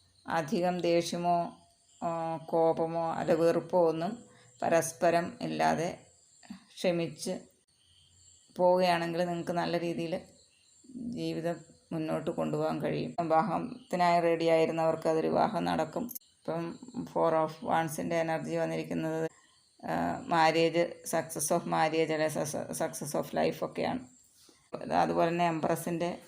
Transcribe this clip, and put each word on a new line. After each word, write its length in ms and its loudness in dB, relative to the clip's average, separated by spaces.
അധികം 540 0
ദേഷ്യമോ, 580 2
ആ, 340 -4
കോപമോ 760 2
അല്ല 200 0
വെറുപ്പോ 560 4
ഒന്നും 340 -4
പരസ്പരം 800 2
ഇല്ലാതെ 580 -2
ക്ഷമിച്ച് 640 -2
പോവുകയാണെങ്കിൽ 680 4
നിങ്ങൾക്ക് 260 -4
നല്ല 280 0
രീതിയിൽ 400 -4
ജീവിതം 460 -4
മുന്നോട്ട് 400 -4
കൊണ്ടുപോകാൻ 500 -2
കഴിയും. 380 -4
വിവാഹത്തിനായി 1000 2
റെഡിയായിരുന്നവർക്ക് 880 4
അതൊരു 180 2
വിവാഹം 380 2
നടക്കും. 460 -2
ഇപ്പം 500 -8
Four 180 4
of 200 2
Wands-ൻ്റെ 480 0
എനർജി 400 -2
വന്നിരിക്കുന്നത്, 760 -2
ആ, 100 -4
marriage, 580 4
success 500 -4
of 80 0
marriage, 480 2
അല്ലെ 180 0
സക്സസ് 440 -6
of 180 -6
ലൈഫ് 280 0
ഒക്കെയാണ്. 440 -4
അത്, 120 -4
അതുപോലെ 360 2
തന്നെ 160 2
എംപ്രസിൻ്റെ 840 -2